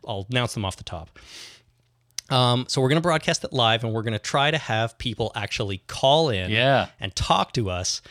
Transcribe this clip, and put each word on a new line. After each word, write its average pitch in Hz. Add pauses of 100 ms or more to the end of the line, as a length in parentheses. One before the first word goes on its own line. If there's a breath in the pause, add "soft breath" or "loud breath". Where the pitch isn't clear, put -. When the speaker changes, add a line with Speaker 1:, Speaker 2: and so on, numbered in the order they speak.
Speaker 1:
I'll 98
announce 123
them 110
off 95
the -
top. - (1120 loud breath)
Um, 127
so 139
we're 131
gonna 160
broadcast 160
it -
live, 113
and 113
we're 113
gonna 110
try 143
to 156
have 113
people 113
actually 104
call 151
in 92
Speaker 2:
Yeah. 117 (120)
Speaker 1:
and 101
talk -
to 107
us, 90